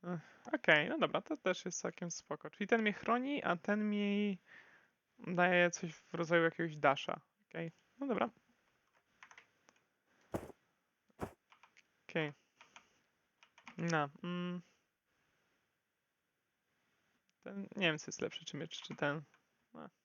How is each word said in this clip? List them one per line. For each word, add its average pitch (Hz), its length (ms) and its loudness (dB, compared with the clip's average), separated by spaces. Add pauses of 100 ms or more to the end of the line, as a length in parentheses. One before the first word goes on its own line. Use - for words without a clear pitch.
Ech, - 500 -6
okej, 151 360 6
no 330 80 -2
dobra, 180 240 2
to - 160 -4
też - 280 0
jest - 160 -6
całkiem 175 300 -4
spoko. - 380 -8
Czyli - 180 -6
ten 233 140 4
mnie 208 120 2
chroni, 254 500 0
a 180 120 2
ten 208 340 0
mi 202 500 0 (800)
daje 175 520 4
coś 170 220 -8
w - 200 -18
rodzaju 170 300 4
jakiegoś 160 340 0
dasha. 147 440 2 (280)
Okej, 165 220 -8 (280)
no 277 80 -6
dobra. 226 220 0 (3750)
Okej. 151 240 -2 (1400)
No, 165 320 2 (140)
mm. 175 380 -4 (2750)
Ten, 196 180 -10
nie 196 260 0
wiem, 156 100 2
co - 100 -10
jest - 140 -8
lepsze, - 240 -6
czy - 120 -10
miecz, - 240 -8
czy - 140 -12
ten. 147 260 -2 (520)
No. 156 160 -14 (160)